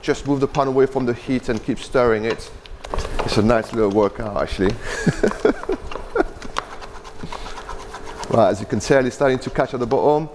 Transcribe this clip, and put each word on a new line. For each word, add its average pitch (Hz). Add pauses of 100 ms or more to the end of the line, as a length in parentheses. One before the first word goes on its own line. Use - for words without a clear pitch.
just 135
move 143
the 135
pan 139
away 131
from 131
the 120
heat 123
and 110
keep 117
stirring 113
it. - (680)
It's -
a 110
nice 110
little 113
workout, 104
actually. 92
<laughs> - (3500)
Right, 110
as 98
you 104
can 110
tell, 135
it's 120
starting 131
to -
catch 135
at 123
the 123
bottom. 139